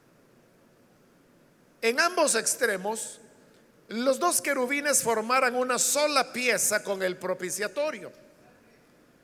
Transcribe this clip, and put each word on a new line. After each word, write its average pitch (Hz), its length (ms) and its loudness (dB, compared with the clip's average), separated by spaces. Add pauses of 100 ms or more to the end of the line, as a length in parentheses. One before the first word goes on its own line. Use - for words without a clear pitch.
(1800)
en 240 180 2
ambos 339 360 4
extremos 214 840 -2 (680)
los 240 320 0
dos 349 220 2
querubines 285 640 0
formaran 233 520 2
una 254 240 0
sola 285 540 0
pieza 220 500 0
con 196 180 -4
el 185 160 -2
propiciatorio. 185 960 -6 (1120)